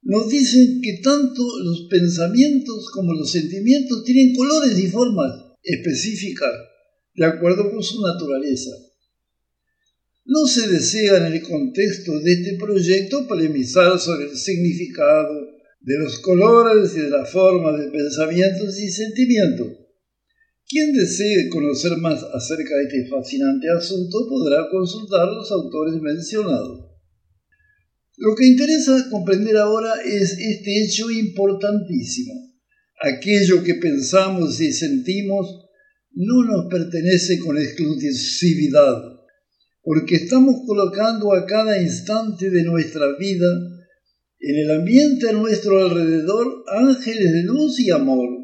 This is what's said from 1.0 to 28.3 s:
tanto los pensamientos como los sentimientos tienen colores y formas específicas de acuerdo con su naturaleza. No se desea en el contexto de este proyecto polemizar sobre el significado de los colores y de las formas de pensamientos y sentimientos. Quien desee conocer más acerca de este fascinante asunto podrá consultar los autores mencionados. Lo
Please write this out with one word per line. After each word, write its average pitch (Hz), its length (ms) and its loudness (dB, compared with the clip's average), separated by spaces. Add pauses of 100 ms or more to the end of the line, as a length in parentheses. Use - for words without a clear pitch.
tanto 262 440 0 (180)
los 170 260 -4
pensamientos 208 1040 2
como 180 200 -2
los 151 180 -4
sentimientos 214 720 0
tienen 254 320 6
colores 269 420 2
y 185 120 0
formas 190 420 0 (320)
específicas 170 880 -6 (640)
de 160 100 0
acuerdo 175 460 0
con 220 100 -8
su 208 220 -6
naturaleza. 143 680 -4 (1500)
No 302 240 2
se 247 180 0
desea 196 580 2
en 160 80 -2
el 160 100 -2
contexto 160 760 -2
de 165 140 2
este 180 260 -2
proyecto 196 720 -2
polemizar 165 720 2
sobre 156 240 -4
el 143 120 -12
significado 156 1000 0 (440)
de 135 220 -4
los 156 180 -6
colores 208 800 4
y - 60 -4
de 143 80 -4
las 139 200 -2
formas 175 480 2
de 143 140 -6
pensamientos 170 880 -2
y 208 100 -6
sentimientos. 214 760 0 (1000)
Quien 302 260 0
desee 196 540 0
conocer 156 500 -2
más 160 260 -4
acerca 151 500 -8
de 143 80 2
este 131 260 -4
fascinante 135 600 -4
asunto 180 580 -2
podrá 160 400 0
consultar 185 600 -2
los 220 240 -8
autores 156 500 -4
mencionados. 165 880 -6 (1300)
Lo 214 180 2